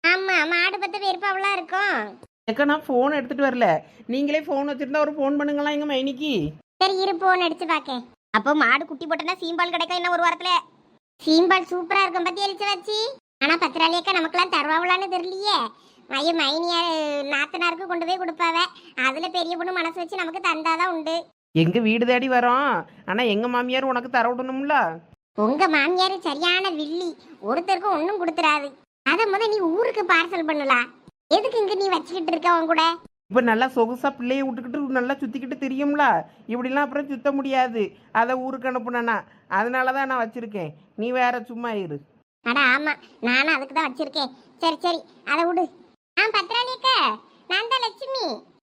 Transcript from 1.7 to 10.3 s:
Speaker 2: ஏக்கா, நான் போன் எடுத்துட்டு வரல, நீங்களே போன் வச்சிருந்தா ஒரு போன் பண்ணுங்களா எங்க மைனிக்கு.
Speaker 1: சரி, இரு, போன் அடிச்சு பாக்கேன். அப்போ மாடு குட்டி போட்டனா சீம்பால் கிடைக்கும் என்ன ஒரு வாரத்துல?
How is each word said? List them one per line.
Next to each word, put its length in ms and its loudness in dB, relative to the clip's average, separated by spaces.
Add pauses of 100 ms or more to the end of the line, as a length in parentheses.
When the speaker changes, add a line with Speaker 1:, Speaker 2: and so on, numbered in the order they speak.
Speaker 2:
ஏக்கா, 200 2
நான் 180 -2
போன் 280 2
எடுத்துட்டு 300 0
வரல, 200 2 (460)
நீங்களே 360 0
போன் 220 0
வச்சிருந்தா 340 0
ஒரு 140 -4
போன் 220 2
பண்ணுங்களா 360 0
எங்க 160 -4
மைனிக்கு. 400 -2 (480)
Speaker 1:
சரி, 220 2
இரு, 200 0
போன் 240 4
அடிச்சு 260 -4
பாக்கேன். 300 -4 (340)
அப்போ 140 2 (120)
மாடு 240 4
குட்டி 180 -10
போட்டனா 340 -4
சீம்பால் 360 -2
கிடைக்கும் 240 -2
என்ன 160 0
ஒரு 100 2
வாரத்துல? 260 0 (680)